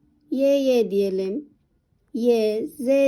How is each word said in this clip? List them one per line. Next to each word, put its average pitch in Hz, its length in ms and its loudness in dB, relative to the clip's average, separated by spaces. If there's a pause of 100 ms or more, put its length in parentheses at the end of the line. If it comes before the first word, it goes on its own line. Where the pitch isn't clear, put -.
(300)
Y, 269 160 0
Y 262 440 2
diyelim, 196 580 -4 (680)
Y, 226 520 0
Z, - 180 -12 (240)